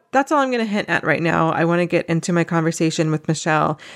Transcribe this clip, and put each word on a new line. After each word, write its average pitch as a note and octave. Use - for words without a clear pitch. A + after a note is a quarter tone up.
that's C4+
all D4
I'm C4
gonna A#3+
hint G#3
at E3
right D#3
now. E3
I D#3+
wanna E3+
get E3+
into E3
my E3+
conversation D#3+
with D3
Michelle, D#3